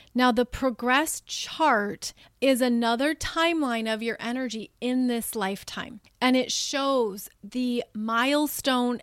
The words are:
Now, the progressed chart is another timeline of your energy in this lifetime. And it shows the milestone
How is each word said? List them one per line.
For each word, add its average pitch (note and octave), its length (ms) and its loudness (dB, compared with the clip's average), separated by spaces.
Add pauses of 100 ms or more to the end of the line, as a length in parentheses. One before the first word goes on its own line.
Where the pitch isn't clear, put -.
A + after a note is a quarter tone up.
(140)
Now, B3+ 180 6
the A#3 140 2
progressed B3+ 800 -2
chart - 880 0 (260)
is C4 220 4
another A#3+ 520 2
timeline C#4+ 800 0
of A3 100 -4
your A3+ 160 -4
energy A#3 520 -6 (100)
in B3+ 280 2
this A#3 260 -2
lifetime. G3+ 680 -6 (220)
And B3+ 140 6
it - 140 0
shows C4 800 -2 (160)
the B3 480 -2
milestone B3 1120 0